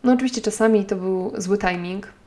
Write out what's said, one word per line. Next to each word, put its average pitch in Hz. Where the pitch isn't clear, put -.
No 247
oczywiście 254
czasami 220
to 196
był 185
zły 190
timing, 180